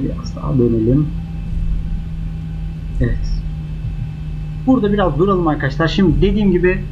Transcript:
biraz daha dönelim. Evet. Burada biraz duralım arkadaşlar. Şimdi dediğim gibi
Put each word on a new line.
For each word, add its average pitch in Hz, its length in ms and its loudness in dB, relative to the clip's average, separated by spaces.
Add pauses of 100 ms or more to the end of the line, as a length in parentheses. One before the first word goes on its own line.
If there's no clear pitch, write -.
biraz - 320 -6
daha 143 220 -2
dönelim. 120 500 4 (1900)
Evet. 120 160 0 (1500)
Burada 208 260 4
biraz 180 260 2
duralım 180 280 4
arkadaşlar. 147 400 0
Şimdi 165 340 4
dediğim 196 300 4
gibi 175 280 4 (120)